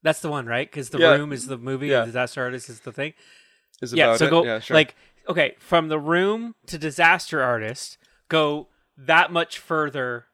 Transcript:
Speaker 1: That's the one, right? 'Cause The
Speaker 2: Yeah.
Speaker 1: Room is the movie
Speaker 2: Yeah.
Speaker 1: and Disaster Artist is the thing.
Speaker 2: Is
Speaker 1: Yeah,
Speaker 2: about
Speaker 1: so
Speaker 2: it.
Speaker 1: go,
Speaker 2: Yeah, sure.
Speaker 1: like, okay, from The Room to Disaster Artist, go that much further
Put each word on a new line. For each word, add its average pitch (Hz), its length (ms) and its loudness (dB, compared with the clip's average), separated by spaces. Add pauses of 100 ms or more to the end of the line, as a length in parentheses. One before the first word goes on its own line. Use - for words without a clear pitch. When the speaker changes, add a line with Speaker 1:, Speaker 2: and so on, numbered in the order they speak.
Speaker 1:
That's 156 180 0
the 165 100 -8
one, 143 180 -6
right? 120 220 -4
'Cause 139 200 -12
The - 100 -8
Speaker 2:
Yeah. 165 160 8
Speaker 1:
Room 147 160 -4
is 127 160 -10
the 135 100 -8
movie 131 300 -6
Speaker 2:
Yeah. 135 120 2
Speaker 1:
and 117 80 -2
Disaster 123 360 -6
Artist 123 260 -8
is 113 120 -18
the 123 100 -14
thing. 143 220 -8 (680)
Speaker 2:
Is 120 120 -8
Speaker 1:
Yeah, 147 140 6
Speaker 2:
about 113 120 4
Speaker 1:
so 156 60 4
Speaker 2:
it. 151 40 2
Speaker 1:
go, 165 140 6
Speaker 2:
Yeah, 113 160 -2
sure. - 160 -2
Speaker 1:
like, 156 200 4 (340)
okay, 165 300 0
from 165 280 0
The 156 120 -2
Room 196 560 0 (120)
to 175 100 -12
Disaster 160 640 2
Artist, 120 560 -4 (300)
go 151 400 0 (300)
that 160 340 4
much 170 280 -4
further 139 760 -4